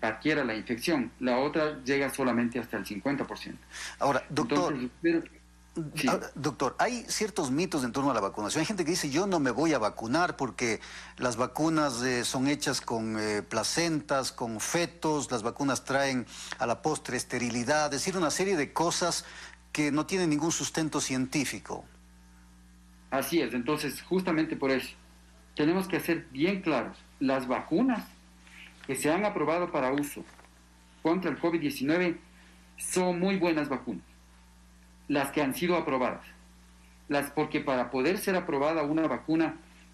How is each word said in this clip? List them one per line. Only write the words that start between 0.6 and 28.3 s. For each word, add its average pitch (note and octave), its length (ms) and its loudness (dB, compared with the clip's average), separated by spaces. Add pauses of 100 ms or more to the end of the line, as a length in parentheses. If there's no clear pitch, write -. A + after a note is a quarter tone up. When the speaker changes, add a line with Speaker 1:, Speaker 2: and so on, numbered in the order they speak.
Speaker 1:
La B2 200 2
otra D3+ 440 0
llega C#3 280 0
solamente A#2+ 500 0
hasta A2+ 160 -6
el G2 100 -6
cincuenta A2+ 380 -2
por G2+ 140 -8
ciento. - 220 -12 (380)
Speaker 2:
Ahora, C3 300 2
doctor, D3 440 2
Speaker 1:
Entonces, B2+ 180 -4 (120)
pero, E3 200 2 (760)
sí. - 120 0
Speaker 2:
ah, F#3 120 2 (160)
doctor, C3+ 420 -2
hay A3+ 300 0
ciertos G3 420 -2
mitos D#3+ 320 0
en B2 80 -2
torno C#3 220 2
a - 20 0
la A2 60 2
vacunación. G2+ 400 0
Hay D#3+ 60 0
gente F#3 180 -2
que D3+ 80 0
dice, D#3+ 180 -2
"Yo E3+ 160 2
no F3+ 140 2
me C3+ 100 2
voy D3 220 2
a C3+ 60 2
vacunar A#2 580 0
porque A2+ 420 -2 (400)
las B2 180 -2
vacunas, D3 680 0
eh, B2 200 0
son C3 220 0
hechas C#3+ 340 0
con, A2+ 380 -4
eh, G#2+ 240 0
placentas, C#3+ 880 0
con A2+ 300 -6
fetos, D#3+ 720 0
las A#2 100 -2
vacunas A#2+ 420 -2
traen C3+ 420 2 (320)
a A#2 80 0
la A#2 140 0
postre C3 360 -2
esterilidad", B2 680 0
es C3 160 -4
decir, F#3 140 -2
una E3 140 2
serie F#3+ 260 2
de C#3 160 0
cosas E3 520 0 (480)
que D3+ 180 2
no D3 160 2
tienen F3+ 240 2
ningún D3+ 220 2
sustento D3 480 -2
científico. B2+ 840 -2 (1300)
Speaker 1:
Así C3+ 300 0
es, A#2+ 140 0
entonces, C#3+ 480 -2
justamente E3 520 2
por C3+ 160 0
eso, C3 200 0 (680)
tenemos F3+ 320 2
que E3 100 0
ser - 320 -2
bien F3+ 320 0
claros. A#2+ 340 0 (220)
Las C3 300 2
vacunas F#3+ 560 2 (840)